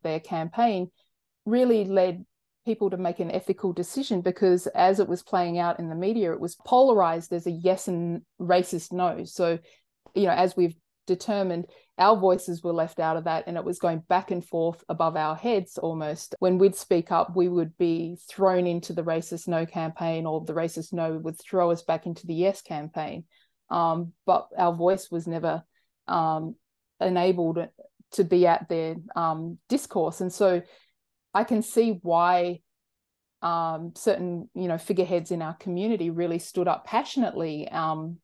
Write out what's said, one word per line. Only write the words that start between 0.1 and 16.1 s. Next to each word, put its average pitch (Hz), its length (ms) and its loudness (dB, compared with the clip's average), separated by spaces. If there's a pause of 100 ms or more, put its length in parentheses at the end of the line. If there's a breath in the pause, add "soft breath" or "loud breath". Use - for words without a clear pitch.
campaign 180 680 -2 (540)
really 233 400 4
led 185 400 0 (400)
people 220 240 0
to 185 80 -4
make 175 240 -2
an 170 100 -4
ethical 185 440 -2
decision, 185 480 -4
because 180 460 2
as 190 300 4
it 196 80 2
was 175 160 -4
playing 175 360 -2
out 170 200 0
in 165 120 -6
the 160 40 -8
media, 190 380 0
it - 80 -6
was 170 240 -6
polarized 202 720 4
as 170 120 -4
a 175 40 -2
yes 180 380 0
and 170 340 -4 (180)
racist 180 500 0
no. 175 340 -2
So, 170 340 -2 (560 soft breath)
you 208 80 2
know, 180 100 4
as 180 240 2
we've 170 180 2 (320)
determined, 185 600 -2 (320 soft breath)
our 208 180 6
voices 185 460 2
were 170 100 -2
left 165 280 -2
out 160 180 0
of 160 60 -6
that, 160 220 -2
and 170 120 -6
it - 60 -6
was 175 140 -4
going 165 200 0 (100)
back 185 220 2
and 180 120 -4
forth 165 460 -2
above 165 260 0
our 156 220 -2
heads 214 400 -2
almost. 160 600 -6